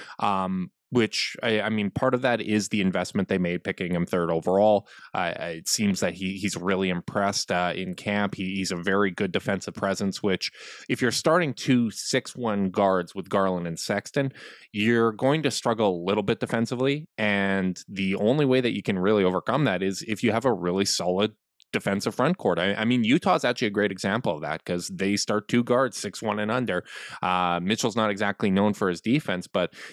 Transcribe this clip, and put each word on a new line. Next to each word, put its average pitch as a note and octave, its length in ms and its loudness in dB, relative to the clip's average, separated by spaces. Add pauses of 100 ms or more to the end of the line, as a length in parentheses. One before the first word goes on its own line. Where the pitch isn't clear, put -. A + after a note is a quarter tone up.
(200)
Um, F#2+ 500 -2 (220)
which, - 520 0
I, A2 180 2
I G#2 80 -2
mean, G#2 220 0
part B2+ 240 2
of B2 80 0
that A#2+ 180 2
is G#2+ 280 0
the G#2 120 0
investment F#2 460 0
they G2 100 2
made F2 260 -2
picking F2+ 300 -4
him F2 140 0
third F2 240 0
overall. G2 560 4 (260)
Uh, F2 240 -2
it E2 300 -10
seems G2+ 320 0
that F2 160 -2
he, F#2+ 220 -6
he's F#2+ 200 -4
really F#2 320 0
impressed, G2 640 -2
uh, F2 240 0
in F#2 180 -6
camp. G2+ 400 -4
He, F#2+ 220 -6
he's F#2+ 160 -4
a F#2 40 -2
very F#2+ 360 2
good F#2 200 -4
defensive F#2+ 440 -4
presence, G2 480 -2
which F#2+ 280 0 (380)
if - 100 -2
you're B2 120 2
starting D#3+ 420 2
two A#2+ 380 2
six - 440 -4
one G2+ 360 0
guards F#2+ 420 2
with F#2 160 -10
Garland F#2 380 2
and E2 120 -8
Sexton, C3 540 -2 (380)
you're A2+ 400 4
going C3 320 2
to C3 80 0
struggle A2 440 2
a E2+ 100 -6
little G#2 180 2
bit A2 160 0
defensively. B2+ 680 0 (140)
And G2 680 2
the G2 280 -2
only B2 300 2
way B2+ 140 4
that A#2 160 0
you G2+ 60 -4
can G2 160 -2
really G2+ 260 4
overcome G#2 420 2
that F#2+ 180 0
is F#2+ 240 -2
if G#2+ 160 -4
you A2+ 80 4
have A2+ 140 0
a B2+ 60 4
really F#2 340 0
solid F#2+ 480 0 (380)
defensive G2+ 440 -2
front D#3 240 2
court. F2+ 180 0
I, F#2+ 160 2
I A2 100 -4
mean, A#2+ 200 2
Utah's D#3+ 420 2
actually B2 220 0
a G#2 40 -4
great G2+ 200 0
example G2+ 420 -2
of D2+ 80 -8
that D#2 240 -6
'cause F2+ 260 -4
they G2 240 -2
start G#2 320 -2
two A#2+ 160 2
guards, B2 340 0
six - 220 -8
one G#2 200 -2
and G#2+ 100 -2
under. G#2 340 -2 (380)
Uh, F2+ 400 2
Mitchell's G#2+ 340 -2
not A2 140 2
exactly G2+ 400 0
known G2 240 4
for G2 160 0
his F2 120 -2
defense, A2 440 0
but F2+ 260 -2 (220)